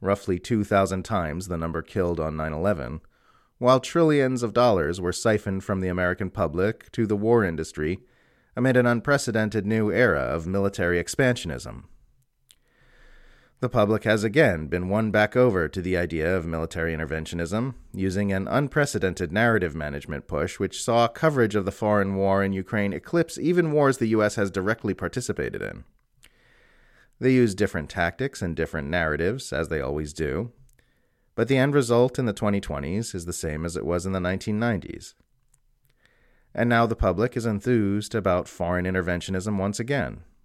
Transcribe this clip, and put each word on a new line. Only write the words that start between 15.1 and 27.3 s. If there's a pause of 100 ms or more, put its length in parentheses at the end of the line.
over
to
the
idea
of
military
interventionism, (180)
using
an
unprecedented
narrative
management
push
which
saw
coverage
of
the
foreign
war
in
Ukraine
eclipse
even
wars
the
U
S
has
directly
participated
in. (1400)
They